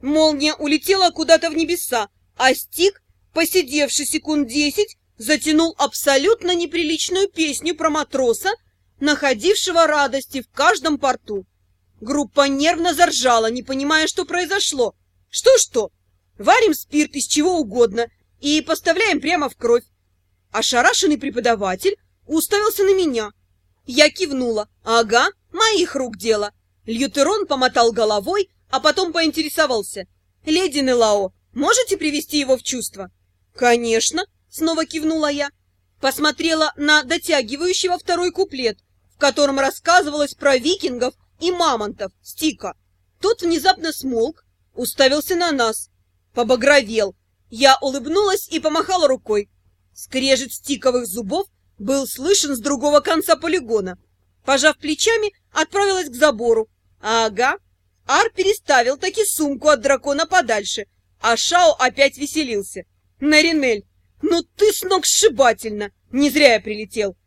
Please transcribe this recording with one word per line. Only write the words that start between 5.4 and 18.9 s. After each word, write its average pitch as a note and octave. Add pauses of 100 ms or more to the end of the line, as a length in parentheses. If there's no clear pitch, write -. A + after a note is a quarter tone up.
абсолютно D#4+
неприличную E4+
песню D#4
про D#4+
матроса, C#4 (500)
находившего D4+
радости C#4
в -
каждом D#4
порту. G#3+ (560)
Группа C#4
нервно D#4+
заржала, B3
не B3
понимая, C#4+
что -
произошло. E4 (340)
Что-что? - (460)
Варим F#4
спирт -
из C4+
чего E4+
угодно A#3 (320)
и D4
поставляем E4+